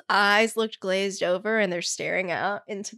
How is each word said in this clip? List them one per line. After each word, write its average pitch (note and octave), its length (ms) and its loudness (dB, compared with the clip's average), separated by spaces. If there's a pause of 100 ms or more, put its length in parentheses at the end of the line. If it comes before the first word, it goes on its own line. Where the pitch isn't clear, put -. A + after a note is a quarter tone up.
eyes G#3 480 4
look A3 220 0
glazed F#3+ 440 -2
over F#3 360 0
and G3 120 2
they're F3 120 -4
staring F3 480 -4
out E3+ 360 -4
into G#3 300 -10